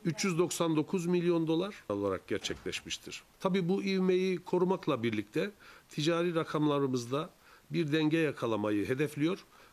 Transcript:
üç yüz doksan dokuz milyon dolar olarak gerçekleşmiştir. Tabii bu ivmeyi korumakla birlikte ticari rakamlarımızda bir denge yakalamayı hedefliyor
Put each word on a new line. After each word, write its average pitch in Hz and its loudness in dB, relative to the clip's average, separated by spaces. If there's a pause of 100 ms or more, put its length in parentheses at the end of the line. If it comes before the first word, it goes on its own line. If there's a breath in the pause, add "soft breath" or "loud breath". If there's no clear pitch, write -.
üç 170 -2
yüz 180 0
doksan 170 2
dokuz 165 0
milyon 170 2
dolar 175 0 (140)
olarak 101 0
gerçekleşmiştir. - -6 (160)
Tabii 180 0
bu 196 0
ivmeyi 185 2
korumakla 175 0
birlikte 117 -2 (380 loud breath)
ticari 170 0
rakamlarımızda 143 0 (420 loud breath)
bir 151 0
denge 156 4
yakalamayı 107 0
hedefliyor 143 -2 (280 loud breath)